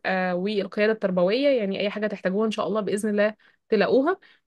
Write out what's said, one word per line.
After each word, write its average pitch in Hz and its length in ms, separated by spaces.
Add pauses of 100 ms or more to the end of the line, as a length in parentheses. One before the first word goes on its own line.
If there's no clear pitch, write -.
آه، 185 280
والقيادة 202 580
التربوية. 202 560
يعني 208 320
أي 202 100
حاجة 208 160
تحتاجوها 202 400
إن 220 40
شاء 208 160
الله 208 140
بإذن 208 300
الله 208 240 (340)
تلاقوها. 262 500 (280)